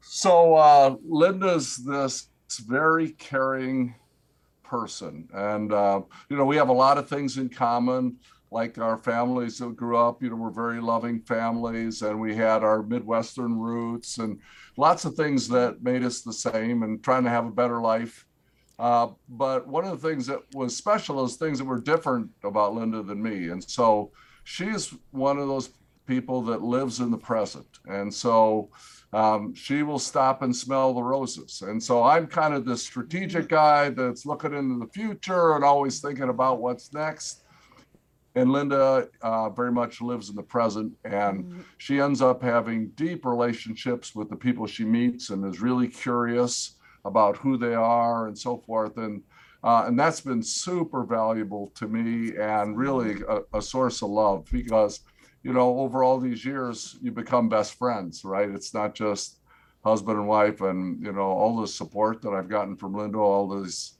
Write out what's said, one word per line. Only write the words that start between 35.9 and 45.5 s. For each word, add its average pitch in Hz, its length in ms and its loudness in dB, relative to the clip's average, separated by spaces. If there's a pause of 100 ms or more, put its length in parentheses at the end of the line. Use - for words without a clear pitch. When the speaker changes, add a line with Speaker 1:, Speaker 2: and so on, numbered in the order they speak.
Speaker 1:
thinking 135 280 -4
about 127 320 0
what's 120 320 -6
next. 151 520 -8 (880)
And 127 160 4
Linda, 135 580 2 (140)
uh, 113 280 -2
very 123 200 -4
much 120 300 -2
lives 117 300 -8
in 104 40 -14
the 101 80 -12
present, 110 500 -2 (120)
and 101 400 -2
Speaker 2:
Mm-hmm. 90 160 -16 (180)
Speaker 1:
she 139 220 -2
ends 139 200 2
up 127 220 2
having 113 540 0
deep 165 280 -4
relationships 120 920 -4
with 104 120 -8
the 107 80 -10
people 120 300 -2
she 110 180 -6
meets 120 460 0
and 98 160 -4
is 90 140 -8